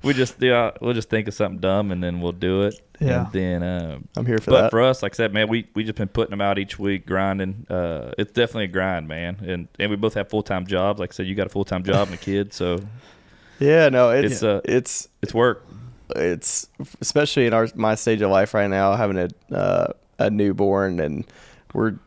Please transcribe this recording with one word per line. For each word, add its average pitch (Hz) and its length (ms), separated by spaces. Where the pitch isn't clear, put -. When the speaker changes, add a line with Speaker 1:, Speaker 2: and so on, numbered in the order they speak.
Speaker 1:
we 139 100
just, 127 280
yeah, 120 300
we'll 120 120
just 110 160
think 107 180
of 101 80
something 95 240
dumb, 98 320
and 90 120
then 87 180
we'll 87 100
do 92 320
it. 101 120
Speaker 2:
Yeah. 123 260
Speaker 1:
And 104 80
then, 90 300
uh, 85 360
Speaker 3:
I'm 120 80
here 117 140
for - 120
Speaker 1:
but 127 100
Speaker 3:
that. 113 100
Speaker 1:
for 113 100
us, 131 220
like 98 100
I - 40
said, 110 160
man, 107 140
we, 113 280
we 110 80
just 110 140
been 101 100
putting 110 240
them 101 100
out 101 160
each 98 220
week, 98 260
grinding. 95 640
Uh, 82 480
it's 107 140
definitely 117 340
a 95 40
grind, 92 380
man. 85 380
And, 87 220
and 104 120
we 104 40
both 104 200
have 101 140
full-time 95 360
jobs. 98 340
Like 87 120
I - 20
said, 95 140
you 95 80
got 98 120
a - 40
full-time 95 320
job 98 240
and 92 80
a - 40
kid, 101 340
so 90 260
Speaker 3:
<laughs> - 400
Yeah, 151 300
no, 123 200
it's, 127 240
Speaker 1:
it's, 110 100
uh, 104 220
Speaker 3:
it's, - 440
Speaker 1:
it's - 100
work. 117 320
Speaker 3:
it's, - 540
especially 147 460
in 110 60
our, 113 220
my 110 200
stage 110 260
of 98 80
life 98 240
right 101 160
now, 98 260
having 101 220
a, 90 120
uh, - 380
a 104 100
newborn, 98 680
and 76 260
we're 110 220